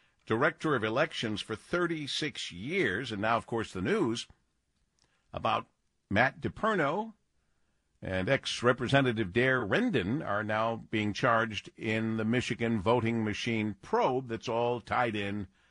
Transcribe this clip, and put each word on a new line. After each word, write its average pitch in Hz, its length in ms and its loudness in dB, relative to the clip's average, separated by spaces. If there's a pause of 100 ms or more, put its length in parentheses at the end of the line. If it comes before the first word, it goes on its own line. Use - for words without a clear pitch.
(260)
director 147 500 0
of 110 80 0
elections 113 560 0
for - 160 -8
thirty-six 156 960 -4
years. 123 600 -2
And 101 100 -4
now, 113 160 4
of 104 80 -6
course, 113 260 -4
the 95 100 -4
news 131 440 0 (1080)
about 110 360 -2 (420)
Matt 127 320 2
DePerno 202 720 -2 (880)
and 92 260 -2
ex-Representative 123 1040 2
Dare 127 340 2
Rendon 139 640 0
are 104 160 0
now 110 460 -2
being 107 240 0
charged 113 640 2
in 110 400 0
the 110 80 0
Michigan 117 560 0
voting 113 420 2
machine 107 580 -2
probe 135 480 0
that's 113 200 -6
all 120 320 0
tied 117 340 0
in 101 320 -4 (240)